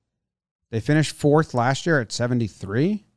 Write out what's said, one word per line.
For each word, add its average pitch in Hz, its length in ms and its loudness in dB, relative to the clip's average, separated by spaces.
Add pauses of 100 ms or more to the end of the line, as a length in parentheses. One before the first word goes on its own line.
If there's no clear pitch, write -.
(720)
They 117 80 -4
finished 147 340 0
fourth 151 400 2
last 127 320 0
year 160 140 2
at 113 120 -6
seventy-three, 120 920 -2 (120)